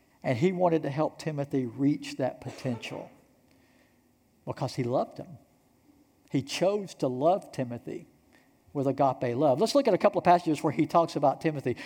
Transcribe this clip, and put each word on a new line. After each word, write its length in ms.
and 160
he 140
wanted 320
to 60
help 280
Timothy 480
reach 520
that 240
potential 680
because 300
he 80
loved 340
him. 200
He 120
chose 540
to 120
love 460
Timothy 540
with 120
agape 520
love. 240
Let's 140
look 120
at 60
a 40
couple 220
of 60
passages 360
where 120
he 120
talks 300
about 240
Timothy. 460